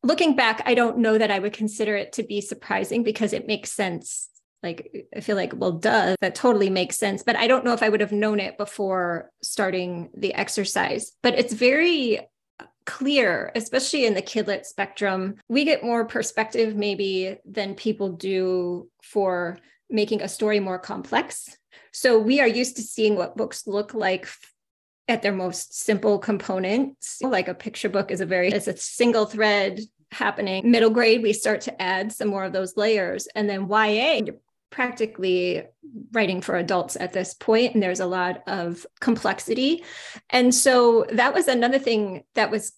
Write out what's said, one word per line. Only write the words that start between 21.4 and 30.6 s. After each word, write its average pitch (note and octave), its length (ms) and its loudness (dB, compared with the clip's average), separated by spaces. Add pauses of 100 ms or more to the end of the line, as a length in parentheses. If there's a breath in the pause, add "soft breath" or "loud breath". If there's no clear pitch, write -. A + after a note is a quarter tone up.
So A#3+ 260 4
we B3 220 2
are C4 60 4
used A#3+ 300 0
to A3+ 60 -10
seeing G#3+ 340 0
what F3 200 -4
books - 300 -8
look G#3 280 -4
like F#3+ 280 -2
f-, - 300 -20 (560)
at A3+ 140 0
their G3+ 100 2
most F3+ 420 -6
simple G#3 440 2
components. G3+ 1000 -2
Like G#3 280 0
a F3+ 60 -6
picture - 340 -8
book G3 220 -2
is F#3 100 -4
a F3+ 60 -2
very, F3+ 220 2
it's G#3 200 0
a F#3 80 -6
single A3+ 500 2
thread G#3 540 0 (320)
happening. G3+ 580 0